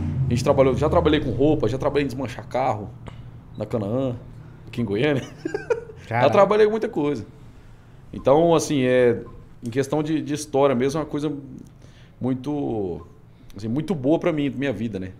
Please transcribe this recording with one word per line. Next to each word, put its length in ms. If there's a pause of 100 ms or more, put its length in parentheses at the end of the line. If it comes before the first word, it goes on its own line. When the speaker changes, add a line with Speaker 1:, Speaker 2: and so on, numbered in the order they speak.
(260)
Speaker 1:
A 40
gente 140
trabalhou, 320
já 120
trabalhei 320
com 100
roupa, 380
já 100
trabalhei 260
em 20
desmanchar 400
carro 440 (680)
na 100
Canaã, 500 (500)
aqui 140
em 40
Goiânia. 380 (440)
<laughs> 420
Speaker 2:
Caraca. 180
Speaker 1:
Já 40
trabalhei 360
com 60
muita 160
coisa. 380 (840)
Então, 420
assim, 280
é, 380 (440)
em 60
questão 320
de, 200
de 120
história 400
mesmo, 260
é 40
uma 60
coisa 220 (880)
muito, 840 (500)
assim, 120
muito 260
boa 240
pra 140
mim, 180
pra 80
minha 140
vida, 260
né? 220